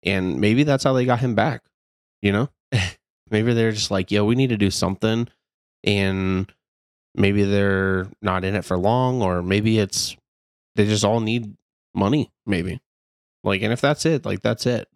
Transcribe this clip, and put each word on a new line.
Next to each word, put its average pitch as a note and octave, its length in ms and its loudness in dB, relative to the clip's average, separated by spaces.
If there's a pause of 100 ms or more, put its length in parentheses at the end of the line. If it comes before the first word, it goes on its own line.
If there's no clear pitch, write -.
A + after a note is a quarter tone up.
And F#2 360 -2
maybe A2 240 4
that's C#3 200 0
how C3+ 100 2
they B2+ 120 0
got A#2+ 140 2
him A#2+ 160 -2
back, - 280 0 (580)
you G2+ 100 2
know? A2 180 0 (220)
<laughs> A#2 80 2 (520)
Maybe A2+ 220 2
they're A2+ 200 2
just G#2+ 180 -6
like, F#2+ 180 -2
"Yo, G#2 160 2
we A2 80 4
need C3 160 2
to A#2 80 0
do G2+ 140 2
something." A2 560 -2 (560)
And F#2+ 680 0 (640)
maybe G2+ 300 2
they're G2 640 0 (140)
not F#2 220 -2
in F#2+ 120 -2
it F#2 100 -4
for F#2 120 -2
long, B2 440 0
or F2+ 220 0
maybe G#2 340 2
it's, - 400 -4 (580)
they G#2 100 2
just G#2 180 0
all G#2+ 160 2
need A2 360 -4 (380)
money, A2+ 380 0 (160)
maybe. F2 320 -4 (640)
Like, G2 180 0
and A2 100 0
if A#2+ 100 -2
that's C#3+ 240 0
it, D#3+ 200 0
like, G2 160 -4
that's A2+ 240 -2
it. B2 300 -2